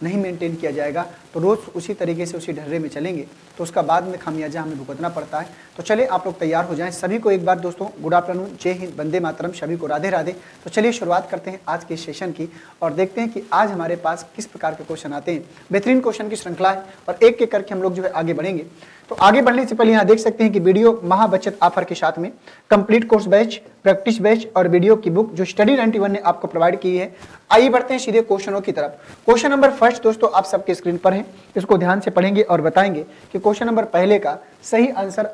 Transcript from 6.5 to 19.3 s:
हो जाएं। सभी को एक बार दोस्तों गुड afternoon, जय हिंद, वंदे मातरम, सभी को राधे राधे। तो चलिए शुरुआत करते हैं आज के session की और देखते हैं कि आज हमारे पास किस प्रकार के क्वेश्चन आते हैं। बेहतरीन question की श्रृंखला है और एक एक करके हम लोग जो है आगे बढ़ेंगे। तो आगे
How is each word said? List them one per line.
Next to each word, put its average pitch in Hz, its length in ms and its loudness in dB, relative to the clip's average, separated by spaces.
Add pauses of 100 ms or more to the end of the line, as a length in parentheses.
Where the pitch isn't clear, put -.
हो 175 100 -8
जाएं। 160 160 -6
सभी 180 280 -4
को 220 120 2
एक 185 140 0
बार 180 140 2
दोस्तों 175 280 -8 (140)
गुड 160 120 -2
afternoon, 180 480 -2
जय 180 100 -2
हिंद, 180 280 -8
वंदे 156 200 -2
मातरम, 165 320 -6
सभी 170 260 -6
को 160 100 -8
राधे 151 220 -2
राधे। 175 220 -2 (320)
तो 170 60 -14
चलिए 220 220 2
शुरुआत 185 400 -2
करते 190 200 -8
हैं 190 160 -12
आज 165 160 -4
के 165 140 -8
session 160 340 -10
की 160 180 -8 (320)
और 160 120 -2
देखते 190 280 -2
हैं 233 80 -2
कि 214 140 -10 (100)
आज 202 180 2
हमारे 175 240 -4
पास 170 300 -4 (100)
किस 135 100 -12
प्रकार 160 300 -8
के 151 80 -14
क्वेश्चन 156 300 -10
आते 147 180 -6
हैं। 160 120 -6 (280)
बेहतरीन 247 300 2
question 214 280 -4
की 214 60 -8
श्रृंखला 185 360 -2
है 190 120 -6 (260)
और 180 140 -6
एक 233 180 6
एक 226 100 0
करके 196 240 -4
हम 185 60 -4
लोग 185 120 0
जो 185 100 -6
है 185 80 -2
आगे 165 220 -2
बढ़ेंगे। 165 320 -4 (460)
तो 226 40 -10
आगे 214 260 6